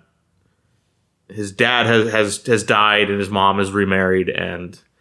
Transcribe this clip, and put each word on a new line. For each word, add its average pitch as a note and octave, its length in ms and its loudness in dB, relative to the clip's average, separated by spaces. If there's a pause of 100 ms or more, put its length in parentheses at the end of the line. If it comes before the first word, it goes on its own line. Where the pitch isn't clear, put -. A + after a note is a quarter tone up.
(1300)
his G2+ 240 -10
dad A#2+ 340 0
has, A2+ 240 2
has, G#2+ 360 -2
has A2+ 180 0
died G#2 440 2
and G2+ 120 -2
his G2 100 -4
mom G2 300 2
is F#2+ 100 -2
remarried, F#2+ 580 0
and F2 520 -8 (200)